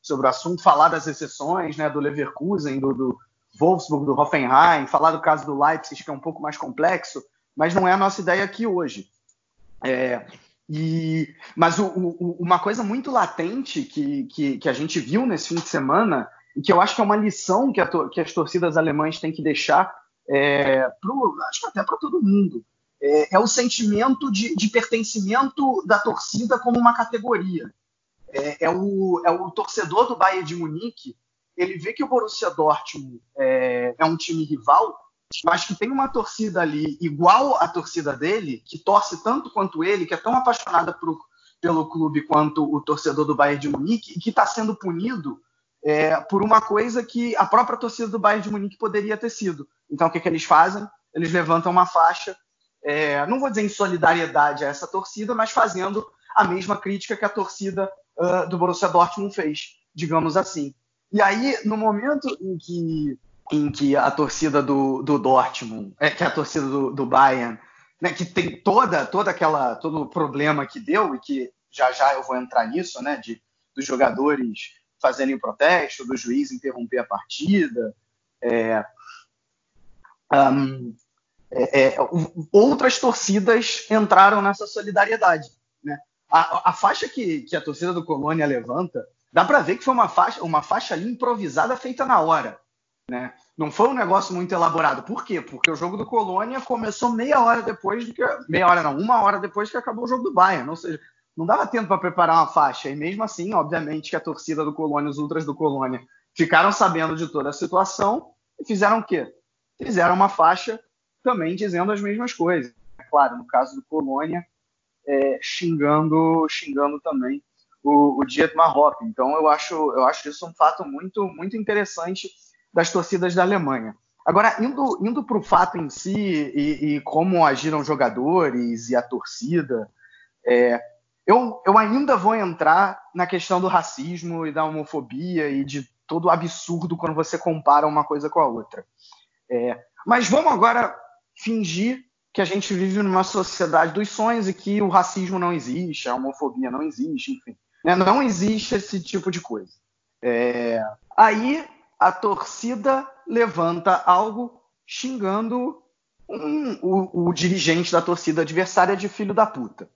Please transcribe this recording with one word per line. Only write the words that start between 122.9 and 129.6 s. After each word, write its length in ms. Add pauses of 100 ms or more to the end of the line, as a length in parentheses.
torcidas 420
da 80
Alemanha. 540 (280)
Agora, 380
indo, 380
indo 240
pro 180
fato 360
em 100
si 260
e, 840
e 40
como 440
agiram 360
os 60
jogadores 1040
e 60
a 60
torcida, 880 (560)